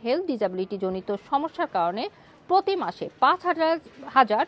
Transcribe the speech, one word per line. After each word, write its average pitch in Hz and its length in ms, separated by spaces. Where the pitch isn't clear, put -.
হেলথ 302 220
ডিসেবিলিটি 190 520
জনিত 190 380
সমস্যার 302 420
কারণে 196 360
প্রতি 381 280
মাসে 196 320
পাঁচ 339 260
হাজার, 330 320
হাজার 247 420